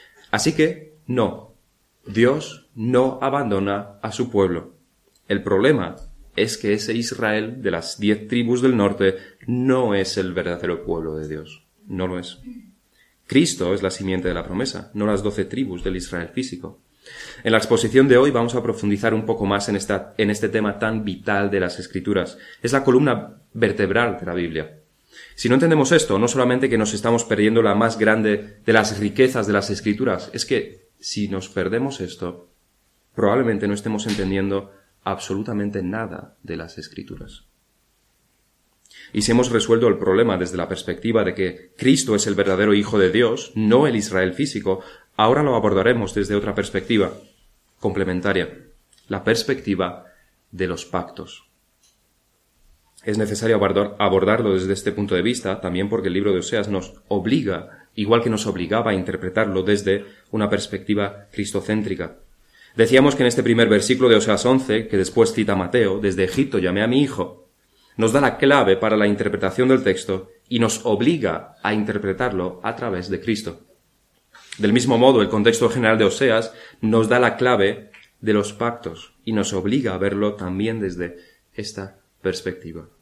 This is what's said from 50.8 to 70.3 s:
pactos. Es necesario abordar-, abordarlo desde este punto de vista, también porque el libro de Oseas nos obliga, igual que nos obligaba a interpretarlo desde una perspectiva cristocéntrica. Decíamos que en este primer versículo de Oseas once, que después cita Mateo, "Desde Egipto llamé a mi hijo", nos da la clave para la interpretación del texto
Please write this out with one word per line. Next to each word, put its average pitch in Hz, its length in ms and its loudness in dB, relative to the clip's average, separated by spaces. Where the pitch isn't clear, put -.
pactos. - 640 -10
Es 107 120 -2
necesario 107 400 0
abordar-, 101 420 0
abordarlo 101 560 2
desde 95 180 0
este 98 200 -4
punto 101 220 -4
de 90 80 2
vista, 104 380 -4
también 92 280 -4
porque 98 200 -2
el 87 60 -2
libro 101 180 0
de 90 80 0
Oseas 104 280 -4
nos 95 260 -6
obliga, 101 840 -4
igual 113 280 2
que 120 80 -2
nos 107 160 -2
obligaba 95 440 -2
a 101 40 0
interpretarlo 92 680 -4
desde 98 420 0
una 104 180 -2
perspectiva 101 840 -4
cristocéntrica. 98 840 -6
Decíamos 131 380 6
que 131 80 0
en 123 60 4
este 120 140 0
primer 117 260 4
versículo 123 400 4
de 113 80 8
Oseas 104 280 2
once, 120 440 2
que 107 80 -2
después 113 360 4
cita 104 220 0
Mateo, 98 440 2
"Desde 95 260 0
Egipto 104 340 -2
llamé 90 240 0
a 113 60 0
mi 131 140 2
hijo", - 420 -4
nos 113 160 2
da 139 80 4
la 131 160 2
clave 131 400 4
para 110 220 2
la 104 80 4
interpretación 101 640 0
del 131 140 4
texto - 480 -2